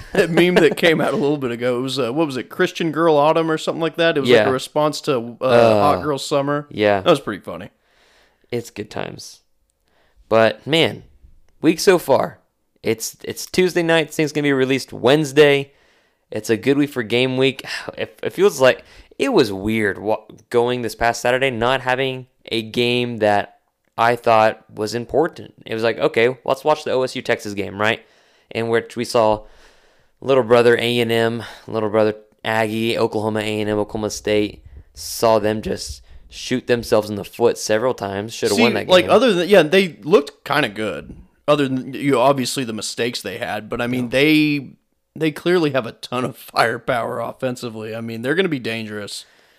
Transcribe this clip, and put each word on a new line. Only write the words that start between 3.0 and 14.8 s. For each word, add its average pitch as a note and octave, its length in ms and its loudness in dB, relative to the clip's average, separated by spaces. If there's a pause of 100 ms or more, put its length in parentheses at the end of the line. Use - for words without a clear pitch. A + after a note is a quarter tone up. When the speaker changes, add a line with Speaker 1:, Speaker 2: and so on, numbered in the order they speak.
Speaker 1:
Autumn D#3+ 320 2
or D#3 80 -2
something D#3 240 -4
like D#3+ 140 -4
that? E3 200 0
It D3 40 2
was B2 100 0
like A#2+ 80 8
Speaker 2:
Yeah. G#2+ 100 4
Speaker 1:
a - 40 0
response D3+ 500 -2
to, A#2+ 400 -4
uh, - 20 -4
Speaker 2:
Uh, A#2 360 6 (160)
Speaker 1:
Hot F2+ 60 -6
Girl D3 140 -2
Summer. C#3+ 540 -2
Speaker 2:
yeah. G#2 320 2
Speaker 1:
That B2+ 80 0
was D3 100 2
pretty G2+ 220 -8
funny. F#2 260 -12 (840)
Speaker 2:
It's A#2+ 200 -8
good - 200 -12
times. - 500 -12 (920)
But, A2 360 2
man, C3 360 0 (580)
week E3 200 2
so F#3 180 4
far. - 400 0 (460)
It's, - 400 -4
it's - 220 -10
Tuesday F3+ 360 0
night. E3 260 2
This - 80 -10
thing's D3+ 160 0
gonna D3+ 100 -2
be C#3+ 100 2
released C3 400 0